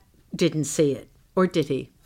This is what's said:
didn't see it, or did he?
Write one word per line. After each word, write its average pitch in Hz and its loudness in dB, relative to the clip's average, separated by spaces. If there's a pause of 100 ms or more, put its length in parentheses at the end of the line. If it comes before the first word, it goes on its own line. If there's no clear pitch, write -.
(360)
didn't 156 0
see 147 2
it, - -8 (260)
or 185 4
did 165 -2
he? - -4 (140)